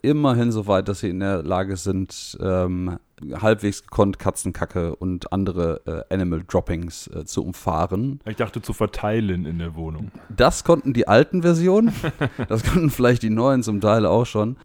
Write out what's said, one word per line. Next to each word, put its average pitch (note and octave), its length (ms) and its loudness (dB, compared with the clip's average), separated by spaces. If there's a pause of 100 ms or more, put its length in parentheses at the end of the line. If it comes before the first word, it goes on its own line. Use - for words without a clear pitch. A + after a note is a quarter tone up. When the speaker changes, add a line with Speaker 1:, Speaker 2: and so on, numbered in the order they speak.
Speaker 1:
immerhin B2+ 500 2
so G#2+ 140 -2
weit, G2 220 2
dass G2+ 140 -4
sie G#2 80 -2
in F#2 100 -4
der G2 240 -2
Lage F#2+ 340 -2
sind, - 640 -6
ähm, F2+ 560 -2 (360)
halbwegs G#2 500 0
gekonnt G2+ 340 2
Katzenkacke E2+ 800 -4
und F2+ 360 -6
andere, F2 800 -4
äh, F#2 40 -4
Animal F2+ 300 -2
Droppings, E2+ 640 -4
äh, D#2+ 180 -12
zu - 220 -6
umfahren. F#2 800 -4
Speaker 2:
Ich G#2+ 120 -8
dachte, A2 260 -6
zu G#2+ 100 -8
verteilen G#2 720 -2
in E2+ 140 -6
der E2+ 160 -8
Wohnung. D#2+ 360 -10 (240)
Speaker 1:
Das C3 280 2
konnten C#3+ 300 4
die A#2 140 2
alten D#3 360 4
Versionen. F#3 560 4
Speaker 2:
<laughs> - 40 -8 (460)
Speaker 1:
Das A2 140 0
konnten E3 260 4
vielleicht B2 320 4
die A2+ 80 0
neuen B2 320 4
zum G#2 180 -2
Teil G#2 280 4
auch A2+ 180 4
schon. A2 400 -2